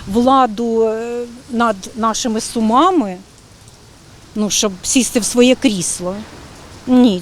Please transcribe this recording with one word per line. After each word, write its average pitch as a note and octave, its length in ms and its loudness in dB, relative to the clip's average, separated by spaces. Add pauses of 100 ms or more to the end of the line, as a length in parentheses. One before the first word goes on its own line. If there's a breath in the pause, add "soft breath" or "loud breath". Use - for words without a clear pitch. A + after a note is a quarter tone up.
владу, A#3 760 2
е, A#3 380 -4 (300)
над A3+ 240 0 (200)
нашими A3 460 -2
Сумами, A#3 760 0 (1160)
ну, G#3 140 -2
щоб G#3 220 -2 (120)
сісти - 360 0
в G3+ 60 0
своє B3 300 4
крісло. F#3 600 -2 (720)
Ні, B3 340 4